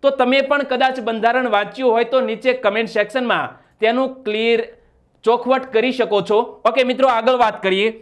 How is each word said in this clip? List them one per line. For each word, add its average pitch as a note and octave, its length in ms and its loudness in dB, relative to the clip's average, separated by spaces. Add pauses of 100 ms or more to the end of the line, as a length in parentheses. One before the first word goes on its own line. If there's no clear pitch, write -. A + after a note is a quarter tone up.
તો C#4 80 4
તમે C4+ 280 2 (100)
પણ C#4+ 200 -2
કદાચ C4 380 -2
બંધારણ A#3 480 0
વાંચ્યું A3+ 400 0
હોય A#3 160 0
તો C4 100 2
નીચે A3+ 300 -2 (100)
કમેન્ટ A3 320 0
સેક્શનમાં G#3 640 -2 (220)
તેનું B3 340 0 (120)
ક્લિયર A3 360 0 (640)
ચોખવટ B3 480 0
કરી B3 240 0
શકો G3+ 320 0
છો. G#3+ 100 2 (280)
ઓકે A#3+ 180 2
મિત્રો, B3+ 240 0
આગળ A#3+ 340 2
વાત G#3+ 180 0
કરીએ F#3+ 280 0 (120)